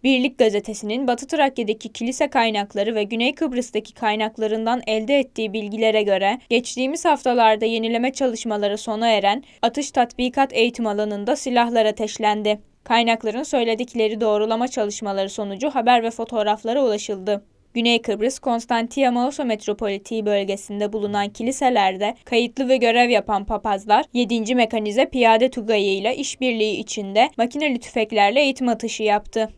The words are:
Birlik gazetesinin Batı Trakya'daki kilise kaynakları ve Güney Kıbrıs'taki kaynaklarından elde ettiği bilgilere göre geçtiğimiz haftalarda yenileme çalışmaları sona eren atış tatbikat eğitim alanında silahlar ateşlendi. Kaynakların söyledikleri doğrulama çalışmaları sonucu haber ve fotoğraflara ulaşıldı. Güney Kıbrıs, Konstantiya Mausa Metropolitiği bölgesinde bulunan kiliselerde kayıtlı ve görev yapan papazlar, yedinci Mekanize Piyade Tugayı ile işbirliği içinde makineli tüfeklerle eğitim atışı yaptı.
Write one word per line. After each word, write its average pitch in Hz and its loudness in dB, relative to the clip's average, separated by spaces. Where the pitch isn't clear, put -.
Birlik 262 2
gazetesinin 214 0
Batı 247 -2
Trakya'daki 254 -2
kilise 254 -2
kaynakları 214 -2
ve 214 0
Güney 233 -2
Kıbrıs'taki 247 -4
kaynaklarından 220 -2
elde 220 0
ettiği 226 -4
bilgilere 220 0
göre 196 2
geçtiğimiz 247 -2
haftalarda 240 2
yenileme 226 0
çalışmaları 214 -2
sona 226 -2
eren 208 2
atış 240 -2
tatbikat 247 0
eğitim 233 0
alanında 208 -2
silahlar 240 2
ateşlendi. 214 0
Kaynakların 226 0
söyledikleri 226 -2
doğrulama 220 0
çalışmaları 208 -4
sonucu 202 -4
haber 247 2
ve 226 -2
fotoğraflara 226 -2
ulaşıldı. 208 -2
Güney 233 2
Kıbrıs, 226 -2
Konstantiya 233 0
Mausa 262 -2
Metropolitiği 208 -4
bölgesinde 202 -2
bulunan 208 -2
kiliselerde 220 0
kayıtlı 240 0
ve 262 6
görev 240 4
yapan 208 0
papazlar, 214 0
yedinci 233 0
Mekanize 226 2
Piyade 233 4
Tugayı 208 0
ile 196 -2
işbirliği 226 -2
içinde 214 0
makineli 247 -2
tüfeklerle 233 2
eğitim 262 2
atışı 226 -4
yaptı. 208 0